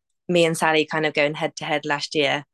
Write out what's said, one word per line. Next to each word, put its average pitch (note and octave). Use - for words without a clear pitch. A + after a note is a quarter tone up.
me F3
and E3
Sally D#3
kind D#3
of D3+
going D3
head D#3
to -
head D3+
last D3
year, C#3+